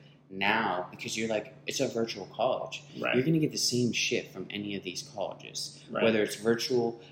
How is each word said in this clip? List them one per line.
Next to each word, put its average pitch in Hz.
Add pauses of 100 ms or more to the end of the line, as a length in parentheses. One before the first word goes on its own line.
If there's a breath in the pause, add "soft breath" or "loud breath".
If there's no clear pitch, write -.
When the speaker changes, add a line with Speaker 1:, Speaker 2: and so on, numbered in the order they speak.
(300 soft breath)
Speaker 1:
now, 98
because -
you're 110
like, 107 (120)
it's -
a 131
virtual 113
college. - (160)
Speaker 2:
Right. 120
Speaker 1:
You're 127
gonna 160
get 151
the 107
same 120
shit -
from 92
any 104
of 95
these -
colleges, - (100)
Speaker 2:
Right. 110
Speaker 1:
whether 110
it's 104
virtual. 117 (120 loud breath)